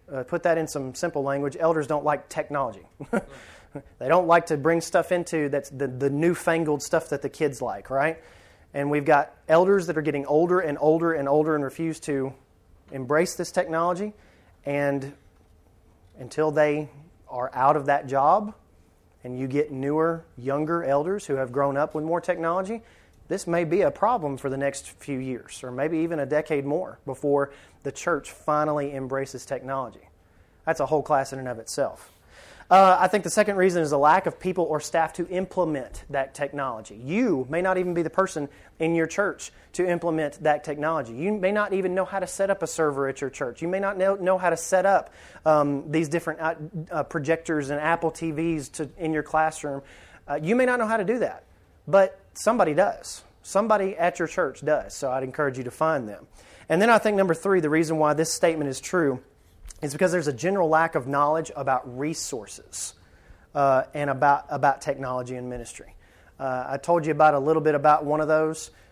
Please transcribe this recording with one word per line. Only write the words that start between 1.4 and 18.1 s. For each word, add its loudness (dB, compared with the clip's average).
Elders 2
don't -2
like -2
technology. -6
<laughs> -2
They -6
don't 4
like 4
to 0
bring 2
stuff 0
into 0
that's -4
the, -4
the -2
newfangled 0
stuff -2
that -4
the -4
kids -4
like, -8
right? -2
And -2
we've 0
got 4
elders 6
that -2
are 0
getting 0
older 4
and 0
older 4
and -2
older 4
and 0
refuse -6
to -4
embrace 0
this -6
technology. -2
And -2
until -2
they 2
are -6
out 4
of -6
that 2
job 2